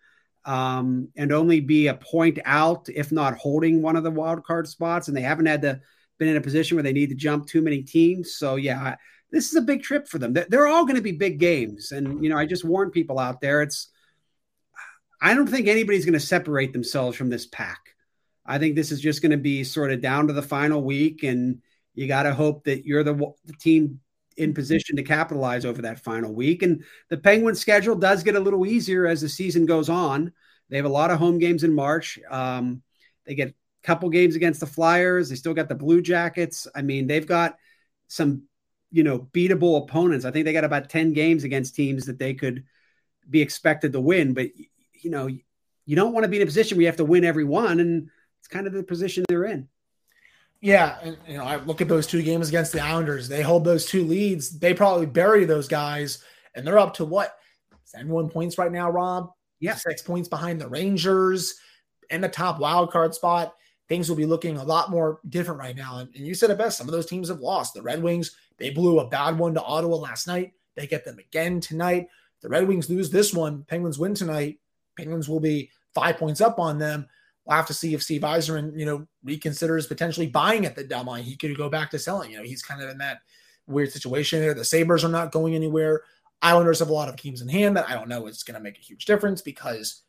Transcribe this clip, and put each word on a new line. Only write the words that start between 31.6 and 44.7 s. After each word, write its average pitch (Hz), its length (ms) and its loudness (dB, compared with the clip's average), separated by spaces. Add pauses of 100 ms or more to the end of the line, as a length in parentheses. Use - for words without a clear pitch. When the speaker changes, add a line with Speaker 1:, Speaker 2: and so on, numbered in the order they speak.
Speaker 1:
in 160 100 4
March. 147 440 -2 (120)
Um, 127 520 -4 (420)
they 147 100 -10
get 135 140 -2
a - 60 -18 (280)
couple 170 280 0
games 170 260 4
against 165 240 0
the 160 60 -8
Flyers. 175 640 2
They 131 60 -8
still 160 180 -4
got 151 160 -2
the 135 40 -4
Blue 160 280 4
Jackets. 170 720 -2
I 143 80 -6
mean, 135 240 -2
they've 151 200 0
got 170 300 0 (500)
some 143 360 -2 (540)
you 160 80 6
know, 131 280 -2
beatable 175 500 4
opponents. 156 420 2
I 127 60 -4
think 156 160 0
they 156 80 0
got 156 100 2
about 143 240 -2
ten 160 240 2
games 151 320 2
against 135 320 -4
teams 135 300 -2
that 131 120 -10
they 135 140 -4
could 131 320 -6 (640)
be 151 140 4
expected 151 500 0
to 131 80 -2
win, 151 320 4
but, 127 140 -2 (100)
y-, - 120 -20 (260)